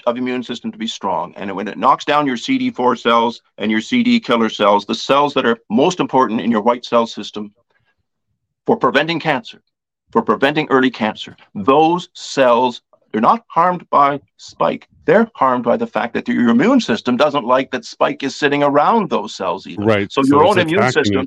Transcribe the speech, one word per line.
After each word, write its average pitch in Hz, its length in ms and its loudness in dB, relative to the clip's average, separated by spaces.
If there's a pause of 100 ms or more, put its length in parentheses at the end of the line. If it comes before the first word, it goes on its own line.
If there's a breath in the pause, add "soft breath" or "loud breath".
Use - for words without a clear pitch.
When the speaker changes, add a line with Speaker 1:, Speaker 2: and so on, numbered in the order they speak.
Speaker 1:
of 120 120 -2
immune 127 260 -4
system 113 300 -10
to 107 60 -16
be 113 100 -6
strong. 87 480 -6
And 98 180 -8
when 98 140 -8
it - 100 -10
knocks 131 260 0
down 147 220 0
your 127 100 -2
C 131 220 -2
D 127 140 -4
four 123 240 0
cells 117 440 0 (180)
and 107 120 -2
your 110 100 0
C 123 220 0
D 120 160 2
killer 117 300 0
cells, 104 360 2
the 113 120 -4
cells 143 380 0
that 127 120 0
are 117 120 0 (120)
most 151 300 2
important 127 400 0
in 104 100 -2
your 113 100 0
white 120 240 0
cell 117 220 0
system 107 480 -12 (1120)
for 113 100 2
preventing 143 440 0
cancer, 143 420 -4 (480)
for 113 120 2
preventing 139 480 0
early 131 200 4
cancer, - 460 -6 (180)
those 156 580 2
cells, 123 680 0 (300)
they're 110 80 -2
not 190 260 2
harmed 175 440 -2
by 143 300 2 (180)
spike. - 500 -4 (220)
They're 226 240 4
harmed 127 300 0
by 117 120 2
the 113 120 -4
fact 113 260 -4
that 113 140 -6
your 120 220 0
immune 202 300 4
system 127 360 -2
doesn't 139 280 0
like 131 280 0
that 123 120 -6
spike - 380 -4
is 135 140 -6
sitting 143 260 0
around 151 480 2
those 104 240 -6
cells 92 320 -6
even. 90 180 -8
Speaker 2:
Right. 104 280 0
Speaker 1:
So 139 100 0
Speaker 2:
So 139 140 4
Speaker 1:
your 151 80 6
Speaker 2:
it's 190 60 4
Speaker 1:
own 185 100 2
immune 170 180 0
Speaker 2:
attacking 131 240 2
Speaker 1:
system 101 240 -2